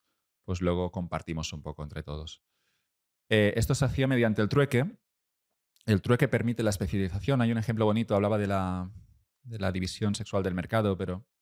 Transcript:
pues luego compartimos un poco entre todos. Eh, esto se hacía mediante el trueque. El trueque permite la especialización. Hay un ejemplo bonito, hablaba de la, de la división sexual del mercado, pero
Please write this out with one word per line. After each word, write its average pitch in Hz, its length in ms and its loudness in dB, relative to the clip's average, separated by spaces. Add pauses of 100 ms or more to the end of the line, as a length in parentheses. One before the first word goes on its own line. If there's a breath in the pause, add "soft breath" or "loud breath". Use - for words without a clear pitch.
(440)
pues 90 180 -6
luego 87 280 0
compartimos 82 640 -8
un 76 100 -12
poco 76 200 -12
entre 73 200 -12
todos. 76 400 -12 (840)
Eh, 104 280 6
esto 113 180 0
se 135 100 0
hacía 131 220 0
mediante 117 340 2
el 107 80 2
trueque. 135 480 2 (880)
El 104 160 4
trueque 120 280 2
permite 113 340 0
la 107 80 2
especialización. 101 720 0
Hay 117 100 2
un 117 60 0
ejemplo 110 260 0
bonito, 107 300 2
hablaba 104 240 2
de 104 80 0
la, 92 440 -2 (520)
de 113 160 -12
la 95 140 0
división 92 420 -2
sexual 101 280 -2
del 90 120 -2
mercado, 98 420 0
pero 92 300 -6 (160)